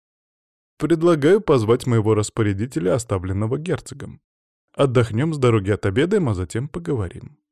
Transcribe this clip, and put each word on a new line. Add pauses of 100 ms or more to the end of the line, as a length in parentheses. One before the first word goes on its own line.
(760)
«Предлагаю
позвать
моего
распорядителя,
оставленного
герцогом. (520)
Отдохнём
с
дороги,
отобедаем,
а
затем
поговорим». (140)